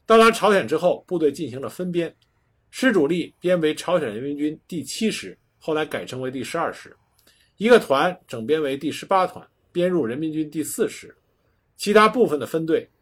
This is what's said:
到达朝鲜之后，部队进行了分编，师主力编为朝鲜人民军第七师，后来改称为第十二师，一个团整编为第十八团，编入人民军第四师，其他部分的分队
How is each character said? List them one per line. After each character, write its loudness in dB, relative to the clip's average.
到 6
达 8
朝 2
鲜 2
之 -2
后， 0
部 -4
队 2
进 -10
行 -12
了 -8
分 -8
编， -4
师 0
主 4
力 -4
编 2
为 2
朝 -2
鲜 -2
人 -8
民 -8
军 -4
第 -8
七 -4
师， -8
后 -6
来 -2
改 -8
称 -12
为 -6
第 -8
十 -8
二 -2
师， -20
一 -2
个 8
团 2
整 -10
编 0
为 -4
第 -4
十 -12
八 2
团， -12
编 0
入 0
人 -4
民 -6
军 -4
第 -6
四 -2
师， -14
其 -4
他 8
部 2
分 -2
的 -6
分 -4
队 0